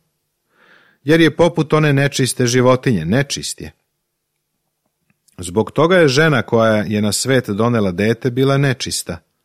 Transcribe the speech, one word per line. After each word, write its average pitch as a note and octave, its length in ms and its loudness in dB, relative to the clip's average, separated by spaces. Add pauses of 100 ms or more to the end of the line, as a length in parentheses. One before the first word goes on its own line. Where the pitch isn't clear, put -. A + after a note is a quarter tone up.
(1040)
Jer D#3+ 160 2
je D#3 160 2
poput E3 360 0
one D#3 200 2
nečiste C#3 540 -2
životinje, B2 580 2
nečist G2+ 560 -4
je. D#2+ 120 -16 (1700)
Zbog F2+ 320 -4
toga E3 260 2
je E3 120 6
žena C#3 340 2
koja A2+ 340 2
je G#2 260 -2
na G#2 100 -2
svet B2 380 -2
donela G#2+ 400 0
dete A2 400 -2
bila C3+ 260 0
nečista. B2 600 -4 (260)